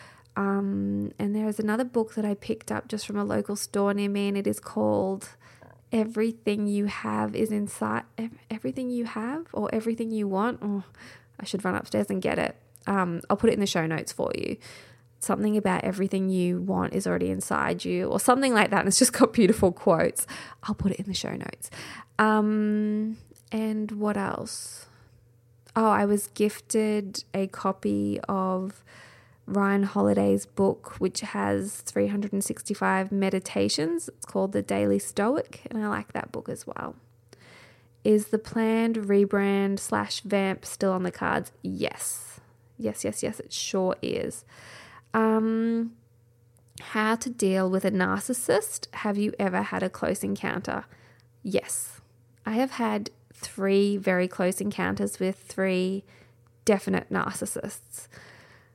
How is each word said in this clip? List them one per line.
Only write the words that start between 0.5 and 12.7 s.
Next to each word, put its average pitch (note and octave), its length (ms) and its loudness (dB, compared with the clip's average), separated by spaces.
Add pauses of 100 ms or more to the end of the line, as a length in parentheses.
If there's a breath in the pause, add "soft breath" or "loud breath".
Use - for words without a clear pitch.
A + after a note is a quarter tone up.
and G#3 180 0
there G#3+ 120 0
is G#3+ 120 -2
another G#3+ 240 2
book A3+ 300 -2
that G#3+ 120 -2
I G3+ 100 0
picked A3 360 -6
up G#3+ 160 -6
just G#3 180 -6
from G#3 120 -4
a G#3 60 0
local G3+ 320 -2
store G3+ 380 0
near G3+ 160 0
me, G3+ 180 0
and G3 100 0
it G3+ 100 0
is G#3 120 0
called G3 680 0 (600 loud breath)
Everything G#3+ 760 0
You G3+ 180 2
Have G#3+ 500 -2
Is A3 160 2
Inside, G#3+ 520 -2 (140)
Ev-, A3+ 200 -8 (120)
Everything B3+ 400 -4
You A#3+ 160 -2
Have B3 480 -6
or G#3+ 200 -2
Everything A3+ 380 -2
You G#3+ 160 0
Want. G3+ 340 0
Oh, G3+ 220 -2 (560 loud breath)
I F#3+ 60 -12
should F#3+ 180 -4
run F#3 120 0
upstairs - 340 -2
and F#3+ 120 -2
get - 180 0
it. - 160 -2 (300)